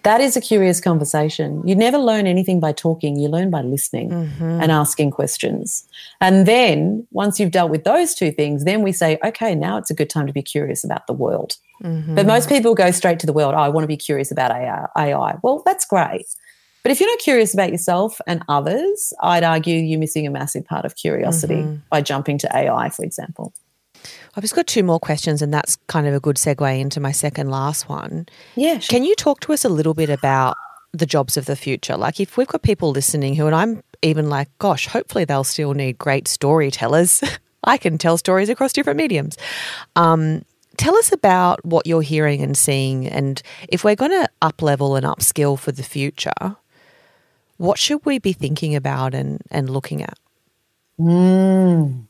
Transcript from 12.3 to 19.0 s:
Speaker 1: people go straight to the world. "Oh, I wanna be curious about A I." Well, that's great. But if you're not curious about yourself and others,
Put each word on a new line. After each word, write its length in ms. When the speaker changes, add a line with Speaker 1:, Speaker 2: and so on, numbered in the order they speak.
Speaker 1:
people 280
go 160
straight 260
to 80
the 60
world. 220
"Oh, 40
I 100
wanna 200
be 80
curious 340
about 220
A 440
I." 460
Well, 240
that's 180
great. 420
But 80
if 80
you're 100
not 80
curious 340
about 200
yourself 560
and 200
others, 640